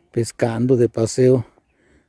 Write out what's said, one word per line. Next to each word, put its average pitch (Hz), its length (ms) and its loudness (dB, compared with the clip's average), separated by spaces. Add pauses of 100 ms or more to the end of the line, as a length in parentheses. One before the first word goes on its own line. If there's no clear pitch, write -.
(120)
pescando 120 640 -2
de 117 140 2
paseo, 127 560 0 (640)